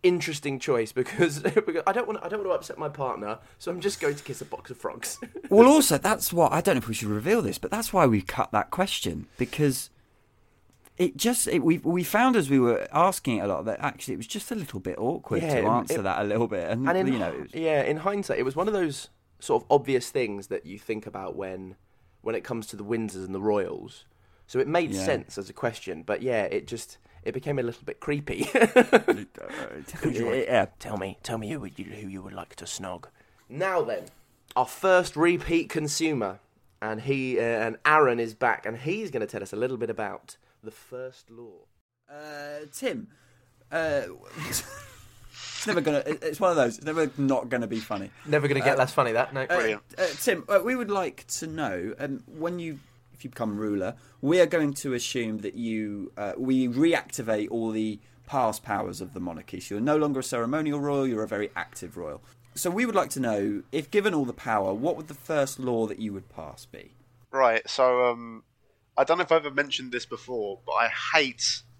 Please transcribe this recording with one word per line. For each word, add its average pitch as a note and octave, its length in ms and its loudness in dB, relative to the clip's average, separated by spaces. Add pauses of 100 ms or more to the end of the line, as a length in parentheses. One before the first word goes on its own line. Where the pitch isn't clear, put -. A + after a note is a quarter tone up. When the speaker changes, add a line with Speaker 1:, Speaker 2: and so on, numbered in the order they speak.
Speaker 1:
interesting D3+ 580 0
choice, A#2+ 320 0
because, C#3+ 480 0
<laughs> D3 40 -14
because F3 420 0
I G3 60 2
don't A#3+ 160 -2
want, G#3 160 -6
I E3+ 60 -8
don't G#3 100 -4
want F#3+ 120 -4
to E3 40 2
upset - 220 -8
my D3 120 -6
partner, A2+ 480 -6 (220)
so - 120 -8
I'm F3+ 100 -6
just G3+ 180 -2
going D3 160 0
to C#3+ 80 -16
kiss - 180 -10
a - 40 -12
box - 260 -12
of A#2+ 60 -14
frogs. - 460 -8
<laughs> A#3+ 60 -14 (200)
Speaker 2:
Well, A3+ 180 12
also, C#4 300 8
that's - 340 2
what, E3 220 6
I E3 80 2
don't F3+ 140 4
know B2 40 2
if A#2 80 -6
we A2+ 60 -4
should G#2+ 140 -4
reveal B2+ 340 2
this, F#2+ 160 -2
but - 140 -6
that's A3 200 -4
why F3+ 140 6
we A2 160 6
cut - 300 -2
that G#2+ 180 0
question, G2 560 -2 (140)
because C3+ 500 0 (1080)
it F3+ 200 2
just, A#3+ 300 2
it, D3+ 160 2
we, D#3+ 160 4
we F3 240 0
found A#3+ 320 4
as D3+ 160 2
we C3+ 80 8
were A#2+ 320 4
asking D#3 460 2
it F#2 80 0
a - 20 0
lot F2+ 180 -2
that A2 140 -4
actually - 340 -6
it D#2 40 -4
was A2+ 100 -8
just - 240 -8
a A#3+ 40 -4
little D3 240 -6
bit F2+ 200 -6
awkward A#2 420 -2
Speaker 1:
Yeah, D#3 140 0
Speaker 2:
to A#2+ 60 4
Speaker 1:
it, G2+ 40 2
Speaker 2:
answer A2+ 360 2
Speaker 1:
it, - 20 -4
Speaker 2:
that F#2+ 180 0
a - 20 0
little G#2+ 240 2
bit, F2+ 220 -4
and, B2 180 0
Speaker 1:
and F3 100 2
in F#3+ 100 2
Speaker 2:
you C3 120 2
know, E2+ 100 0
it C#2+ 120 -6
was - 120 -14
Speaker 1:
yeah, D#3 300 2
in D3+ 140 0
hindsight, F#3+ 400 -2
it A#2+ 60 0
was C3+ 120 -2
one F3+ 120 0
of G#3+ 80 0
those E3 340 -2 (300)
sort - 240 2
of - 80 -20
obvious C3 400 2
things G#2 360 -4
that - 200 -6
you F#2+ 100 -14
think G#2+ 300 -8
about F#2+ 280 -10
when, F#2+ 400 -8 (460)
when A2+ 140 -2
it F#2+ 80 -4
comes A#2 240 -6
to - 80 -14
the G#2 80 -10
Windsors G#2 420 -4
and F#2+ 80 -8
the F#2+ 80 -4
Royals. G2+ 640 -2 (400)
So - 140 -2
it C3+ 80 2
made D#3+ 240 2
Speaker 2:
Yeah. - 120 -2
Speaker 1:
sense D3+ 360 -2
as G2 100 -10
a - 40 -16
question, F#2 500 -6
but G#2 180 -2
yeah, A#2 220 0
it F#2+ 240 -2
just - 320 -12 (300)
it - 40 -8
became C#3+ 260 -2
a B2 40 -2
little A#2 220 -6
bit - 140 -10
creepy. D3 540 -4
<laughs> B3+ 60 4
Speaker 2:
Uh, - 1400 2
Speaker 1:
Who - 100 -2
do A#2 80 -4
you A#2 60 -2
want? A#2 120 0
Speaker 2:
yeah. A#2+ 280 4 (140)
Speaker 1:
Tell - 180 -8
me, F#2+ 260 -6
tell A2+ 140 -6
me A2 120 -8
who C3+ 160 -8 (100)
you, - 100 -12
who G2+ 220 -12
you F#2+ 140 -10
would G2 120 -14
like F#2 240 -14
to E2+ 80 -14
snog. F2+ 400 -10 (420)
Now F3 340 -2
then, G#2+ 240 -4 (500)
our B2 120 4
first F3+ 480 4
repeat E3+ 540 2
consumer, D3 680 -2 (420)
and G#2+ 200 -6
he, C3 380 0
uh, A2+ 40 2
and A2+ 420 0
Aaron C#3+ 340 6
is A2+ 140 -2
back, A#2 320 0
and A2+ 120 -8
he's F3+ 340 -4
gonna A2+ 160 -2
tell G2+ 140 -8
us G2 120 -12
a - 20 -8
little B2 220 -2
bit A2+ 120 -4
about G#2+ 480 -8 (260)
the A2 80 -14
first B2+ 600 -16
law. A2+ 340 -20 (440)
Speaker 2:
Uh, D3 600 -14
Tim, F#3+ 360 -6 (640)
uh, D#3 300 0 (240)
<laughs> - 240 -12
it's - 1160 -10
never F3+ 140 2
gonna, C#3+ 240 2
it, D3+ 180 -4
it's D#3 160 -4
one F#3 120 4
of E3+ 60 2
those, A#2+ 200 2
it's - 80 -12
never D#3 320 0
not C3+ 320 0
gonna A#2+ 180 -2
be A2+ 120 -4
funny. G2+ 320 -8 (140)
Speaker 1:
Never D3 220 2
gonna C#3 140 2
get C3 140 4
Speaker 2:
Uh, C#3 40 0
Speaker 1:
less C3 140 2
funny, B2 200 2
that, B2 200 2
no. C3+ 100 -2
Speaker 2:
uh, - 40 -6
Speaker 3:
Brilliant. A2 360 0 (140)
Speaker 2:
uh, F#3 80 0 (160)
Tim, F3+ 280 0
uh, G3+ 140 6
we B3 120 0
would A#3 160 -2
like F#3+ 340 -2 (140)
to D#3+ 80 -8
know, A2 520 -4
um, C3+ 280 -6
when E3 320 -6
you, D#3+ 200 -8 (340)
if - 100 -20
you - 60 -10
become A2 280 -4
ruler, G#2 380 -2 (260)
we E3 200 4
are E3+ 40 10
going D#3 300 0
to C3+ 180 -4
assume A#2 460 -4
that G2+ 160 -8
you, G#2+ 600 -6
uh, G2+ 200 -6
we C3 300 2
reactivate A#2 840 0
all A2+ 200 -2
the A2 280 -4 (260)
past A#2 360 0
powers G2+ 400 -4
of F#2 140 -10
the F#2 40 -8
monarchy. F2 400 -10
So - 160 -10
you're G#2 60 -2
no D3 160 2
longer D3 220 0
a B2+ 40 -6
ceremonial C#3+ 560 -2
royal, C#3+ 280 0
you're A2 160 0
a G#2 40 -6
very G#2 280 -4
active F2 420 -10
royal. D2+ 240 -10 (320)
So - 160 -2
we G#3+ 160 0
would A3+ 100 -4
like F3+ 160 2
to - 80 -6
know, G#2 520 0
if D3 180 -4
given G3+ 240 2
all C#3+ 120 2
the A#2+ 80 -6
power, G2+ 400 0
what C3+ 240 -2
would D#3 100 -12
the D3+ 80 -14
first C#3 440 -2
law A#2+ 280 0
that G#2 120 -8
you G#2+ 140 -4
would F#2+ 160 -12
pass - 360 -16
be? - 260 -20 (400)
Speaker 3:
Right, A#2+ 360 4
so, B2 440 4
um, A#2 320 -10 (540)
I C#3 60 6
don't E3 140 4
know F3+ 60 0
if - 80 2
I've D#3+ 140 4
ever C#3+ 100 -6
mentioned C3 360 -2
this B2 140 -6
before, A2 600 -6
but - 80 -4
I A2+ 160 4 (260)
hate - 460 2 (180)